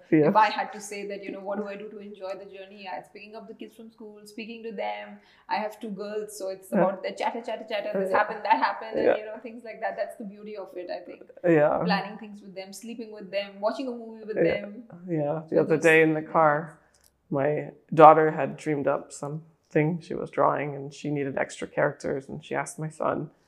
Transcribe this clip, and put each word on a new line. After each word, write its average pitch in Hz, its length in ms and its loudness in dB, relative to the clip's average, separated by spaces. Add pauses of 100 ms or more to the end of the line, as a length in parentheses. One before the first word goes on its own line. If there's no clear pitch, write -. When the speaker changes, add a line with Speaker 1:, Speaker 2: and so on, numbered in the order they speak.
Speaker 1:
Yeah. 156 200 6
Speaker 2:
If 196 80 4
I 214 140 8
had - 220 -4
to 208 80 -12
say 202 280 -10
that, 196 160 -10
you 190 80 -10
know, 196 80 -12
what 202 180 -6
do 208 80 -6
I 196 80 -10
do 208 160 -14
to 220 80 -16
enjoy 196 400 -12
the 196 60 -16
journey? 196 400 -18
Yeah, 180 160 -10
it's - 120 -18
picking 208 220 -18
up 208 140 -16
the 220 60 -18
kids 214 200 -18
from 226 160 -20
school, 214 340 -20
speaking 226 380 -14
to 226 80 -10
them. 208 480 -8 (300)
I - 80 -2
have 214 240 -6
two 226 100 -10
girls, 208 480 -8
so 190 120 -6
it's 190 200 -12
Speaker 1:
Yeah. 220 140 2
Speaker 2:
about 190 180 -2
the 196 80 -6
chatter, 233 320 -4
chatter, 220 260 -8
chatter, 208 300 -4
this 190 140 -2
Speaker 1:
Yeah. 202 60 4
Speaker 2:
happened, 214 260 -2
that 208 180 4
happened, - 360 -2
and, - 60 0
Speaker 1:
Yeah. - 120 6
Speaker 2:
you 214 80 -6
know, 214 180 -10
things 233 220 -14
like 214 160 -14
that. 196 160 -4
That's - 200 -6
the 233 80 -12
beauty 208 320 -14
of 190 200 -10
it, 180 120 -8
I 180 120 -8
think. - 240 -18 (200)
Speaker 1:
Yeah. 156 400 6
Speaker 2:
Planning 196 340 -2
things 208 220 -16
with 190 140 -20
them, 190 180 -14
sleeping 226 400 -12
with 196 200 -14
them, 196 280 -6
watching 254 280 -2
a - 20 -6
movie 226 340 -12
with 208 120 -8
Speaker 1:
Yeah. 170 240 2
Speaker 2:
them. 208 240 -12 (240)
Speaker 1:
Yeah. 156 420 -2
The 180 60 0
Speaker 2:
So 165 60 8
Speaker 1:
other 156 140 2
Speaker 2:
those 147 60 -2
Speaker 1:
day 160 200 8
in 160 120 4
the 156 60 -2
Speaker 2:
things. 156 120 -10
Speaker 1:
car, 156 460 2 (520)
my 143 420 0 (200)
daughter 156 380 12
had 151 260 -4
dreamed 143 300 -4
up 143 240 0
something 156 880 -2
she - 160 -10
was - 160 -6
drawing, 143 460 2
and 143 180 -12
she - 160 -8
needed 139 260 -4
extra - 300 -4
characters, 143 640 -2
and 147 160 -12
she 139 100 -8
asked 139 240 -6
my 156 100 -6
son, 151 420 -4 (180)